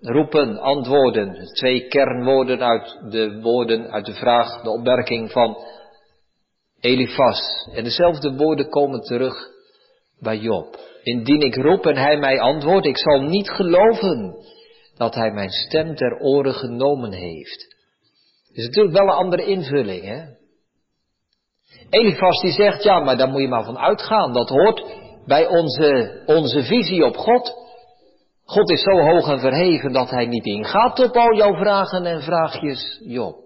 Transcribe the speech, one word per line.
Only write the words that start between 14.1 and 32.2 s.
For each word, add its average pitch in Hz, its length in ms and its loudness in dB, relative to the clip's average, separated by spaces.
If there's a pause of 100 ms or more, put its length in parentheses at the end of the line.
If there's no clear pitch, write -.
dat 117 180 -2
hij 113 160 0
mijn 101 180 -6
stem 156 460 -4
ter 123 240 -4
oren 135 340 2
genomen 127 580 -2
heeft." 87 640 -14 (760)
Is 113 140 -10
natuurlijk 170 320 2
wel 196 100 4
een 170 160 2
andere 180 220 -2
invulling, 135 580 -4
hè? 113 200 -12 (1700)
Elifas 190 520 2
die 180 100 0
zegt, 196 320 2
"Ja, 190 160 6
maar 135 180 0
daar 131 120 2
moet 139 120 -2
je 135 60 0
maar 117 180 -2
van 110 120 -12
uitgaan. 175 560 0
Dat 120 160 -2
hoort 170 340 2 (420)
bij 156 220 4
onze, 147 800 0
onze 147 380 2
visie 175 420 2
op 117 120 -2
God. - 440 0 (840)
God - 240 2
is 165 120 2
zo 190 180 4
hoog 160 300 4
en 139 100 0
verheven 139 540 0
dat 123 160 0
hij 123 160 -2
niet 120 200 -4
ingaat 110 540 -2
op 254 160 2
al 233 200 4
jouw 202 200 4
vragen 185 500 0
en 170 160 -4